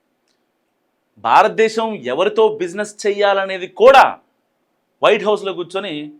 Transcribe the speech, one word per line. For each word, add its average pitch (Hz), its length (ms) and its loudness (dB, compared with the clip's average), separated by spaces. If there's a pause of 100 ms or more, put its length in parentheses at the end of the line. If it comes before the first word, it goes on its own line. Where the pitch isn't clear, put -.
(1200)
భారతదేశం 208 760 0
ఎవరితో 185 640 -2
బిజినెస్ 190 480 -10
చేయాలనేది 196 600 -2
కూడా 196 520 4 (840)
వైట్ 180 220 2
హౌస్లో 196 280 -2
కూర్చొని 165 680 -10